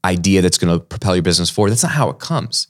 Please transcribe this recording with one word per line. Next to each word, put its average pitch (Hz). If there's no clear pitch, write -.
idea 92
that's 90
gonna 85
propel -
your 87
business 87
forward. 104
That's 120
not 170
how 135
it -
comes. -